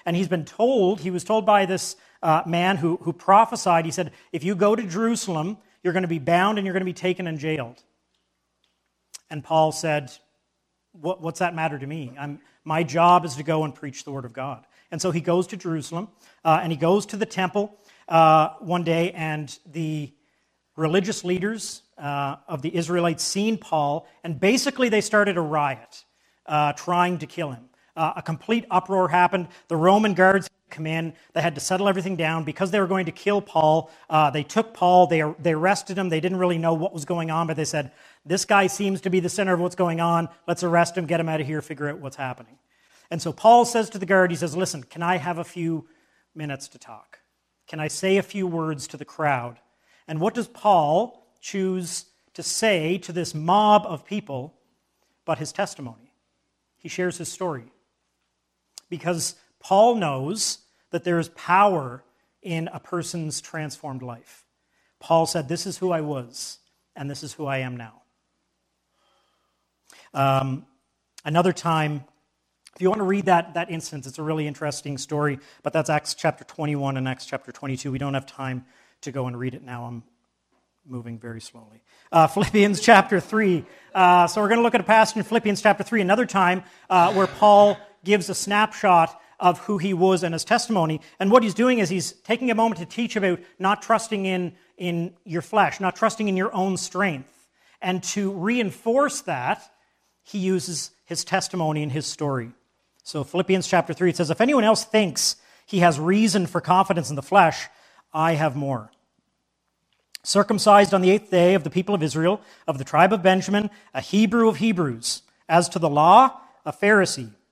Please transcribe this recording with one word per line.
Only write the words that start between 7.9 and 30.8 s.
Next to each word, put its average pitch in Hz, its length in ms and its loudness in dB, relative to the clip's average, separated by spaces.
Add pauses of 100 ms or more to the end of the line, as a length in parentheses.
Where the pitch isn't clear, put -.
And 151 120 -10
Paul 156 300 2
said, 147 400 -4 (800)
"What, 175 300 -8
what's 160 180 -8
that 175 160 -2
matter 160 240 -4
to 139 80 -12
me? 147 320 -12
I'm, 143 220 -12 (240)
my 156 180 0
job 170 400 4
is 143 120 -10
to 147 80 -10
go 156 200 0
and 143 100 -6
preach - 300 -14
the 147 80 -14
word 135 140 -8
of 117 80 -16
God." 131 320 -10 (260)
And 160 100 -6
so 180 100 -2
he 160 100 -2
goes 180 260 0
to 214 100 -12
Jerusalem, 165 520 -8 (340)
uh, 160 180 4
and 165 100 -4
he 156 60 -4
goes 180 280 2
to 208 120 -12
the 214 80 -4
temple, 202 520 -4 (320)
uh, 160 400 6 (100)
one 175 240 -4
day, 165 300 0
and 156 520 -8
the 156 460 -8 (640)
religious 175 480 0
leaders, 185 600 -6 (140)
uh, 143 400 -6 (100)
of 151 140 -8
the 170 140 -6
Israelites 170 480 -2
seen 214 340 -2
Paul, 147 480 -4 (180)
and 165 140 -8
basically 247 520 0
they 214 120 2
started 202 360 2
a 175 40 0
riot, 147 640 -4 (420)
uh, 147 280 0
trying 175 460 0
to 151 60 -12
kill 151 260 -8
him. 123 180 -16 (260)
Uh, 160 220 -2
a 170 40 -8
complete 214 500 -4
uproar 185 380 0
happened. 180 380 2 (200)
The 175 80 -4
Roman 196 380 4
guards 190 360 4 (200)
come 156 180 -10